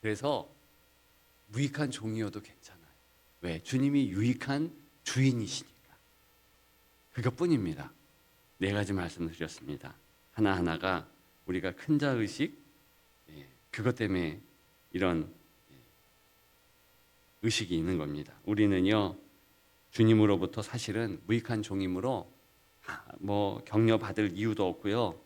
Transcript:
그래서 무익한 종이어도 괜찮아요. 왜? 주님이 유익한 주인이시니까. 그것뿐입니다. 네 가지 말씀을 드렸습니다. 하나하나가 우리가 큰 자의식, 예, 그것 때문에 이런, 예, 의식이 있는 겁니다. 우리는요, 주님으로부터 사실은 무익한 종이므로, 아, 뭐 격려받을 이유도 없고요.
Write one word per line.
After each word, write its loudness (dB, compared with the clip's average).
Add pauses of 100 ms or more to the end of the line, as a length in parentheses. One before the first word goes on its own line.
그래서 -2 (1000)
무익한 -4
종이어도 -6
괜찮아요. -20 (640)
왜? -6
주님이 2
유익한 -2 (300)
주인이시니까. -2 (1160)
그것뿐입니다. 0 (680)
네 0
가지 0
말씀을 -4
드렸습니다. -10 (360)
하나하나가 2 (380)
우리가 -4
큰 0
자의식, -2 (760)
예, -20 (240)
그것 0
때문에 -2 (520)
이런, 0 (400)
예, -20 (1700)
의식이 0
있는 2
겁니다. -6 (100)
우리는요, 4 (720)
주님으로부터 4
사실은 -6
무익한 0
종이므로, -4 (560)
아, -12 (140)
뭐 -2
격려받을 2
이유도 0
없고요. -2